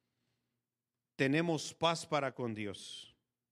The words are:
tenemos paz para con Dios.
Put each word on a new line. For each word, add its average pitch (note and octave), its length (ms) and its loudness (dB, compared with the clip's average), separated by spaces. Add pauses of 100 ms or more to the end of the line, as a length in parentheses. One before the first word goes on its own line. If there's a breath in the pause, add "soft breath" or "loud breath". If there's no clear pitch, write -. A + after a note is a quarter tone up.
(1160)
tenemos D3+ 580 2
paz E3 320 0
para C#3 280 0
con A#2 200 -4
Dios. - 600 -8 (380)